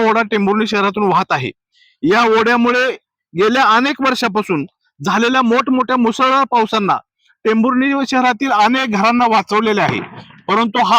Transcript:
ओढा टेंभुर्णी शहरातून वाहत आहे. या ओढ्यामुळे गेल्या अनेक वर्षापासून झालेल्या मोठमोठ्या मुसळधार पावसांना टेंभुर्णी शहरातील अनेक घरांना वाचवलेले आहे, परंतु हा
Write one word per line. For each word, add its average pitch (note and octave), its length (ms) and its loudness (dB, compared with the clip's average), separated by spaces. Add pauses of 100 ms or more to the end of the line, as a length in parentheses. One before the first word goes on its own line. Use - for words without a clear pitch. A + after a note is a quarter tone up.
ओढा A3 140 2
टेंभुर्णी G#3+ 440 -2
शहरातून G#3 380 -2
वाहत F3+ 280 0
आहे. C3 180 -4 (520)
या G#3+ 280 2
ओढ्यामुळे A#3+ 600 0 (440)
गेल्या A3 320 2
अनेक B3 340 0
वर्षापासून G#3 680 -2 (340)
झालेल्या A#3 420 0
मोठमोठ्या B3+ 540 0
मुसळधार C4 540 2
पावसांना G#3+ 460 0 (480)
टेंभुर्णी B3 460 2 (160)
शहरातील B3+ 440 0
अनेक C4 400 0
घरांना A#3 360 0
वाचवलेले G#3+ 540 0
आहे, B2 200 -2 (480)
परंतु A3+ 360 0
हा F#3+ 140 4